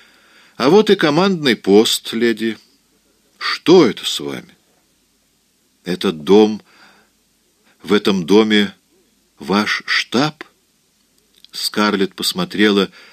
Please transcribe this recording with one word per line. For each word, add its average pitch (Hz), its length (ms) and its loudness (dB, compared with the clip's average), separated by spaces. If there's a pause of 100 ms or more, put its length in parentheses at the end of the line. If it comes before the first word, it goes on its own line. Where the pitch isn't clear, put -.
(560)
А 135 160 0
вот 214 180 4
и 196 60 2
командный 160 600 0
пост, - 580 0
леди". 113 440 -4 (800)
"Что - 480 2
это 90 200 -4
с - 140 -6
вами?" 65 360 -14 (1300)
"Этот 90 400 -6
дом, 107 380 4 (1200)
в 87 100 -4
этом 98 320 0
доме 104 480 2 (640)
ваш 101 480 -4
штаб?" - 580 -4 (1080)
Скарлетт 98 640 -4
посмотрела 95 760 -2 (240)